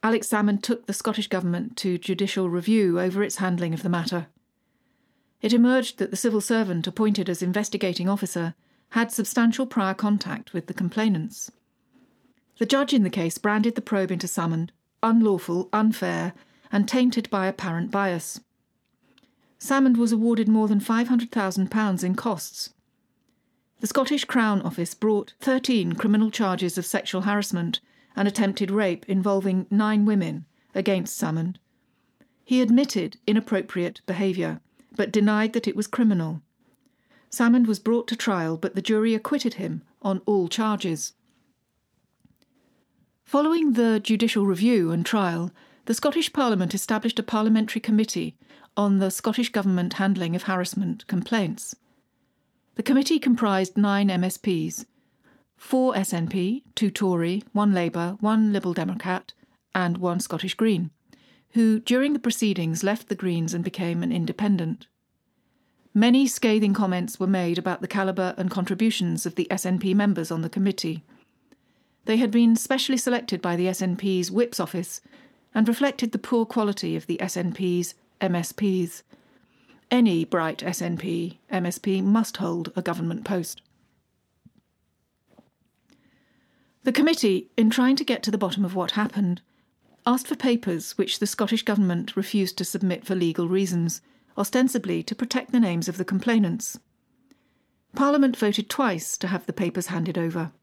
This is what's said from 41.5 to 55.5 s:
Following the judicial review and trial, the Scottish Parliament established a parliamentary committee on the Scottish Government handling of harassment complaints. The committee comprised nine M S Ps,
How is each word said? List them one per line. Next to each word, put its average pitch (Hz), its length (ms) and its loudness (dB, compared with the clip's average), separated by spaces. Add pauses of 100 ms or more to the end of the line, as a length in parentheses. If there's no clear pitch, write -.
Following 302 500 2
the 220 260 4
judicial 214 440 2
review 196 460 2
and 170 160 0
trial, 175 460 0 (320)
the 233 100 -2
Scottish 302 380 0
Parliament 208 420 2
established 220 460 -2
a - 20 -6
parliamentary 220 580 2
committee 214 560 0 (400)
on 202 220 4
the 190 120 2
Scottish 233 400 -2
Government 185 440 0
handling 185 400 0
of 180 100 -4
harassment 180 600 -4
complaints. 190 720 -4 (960)
The 220 80 -6
committee 277 360 2
comprised 202 580 2
nine 202 340 4
M 180 140 0
S 185 120 -4
Ps, 165 500 -4 (680)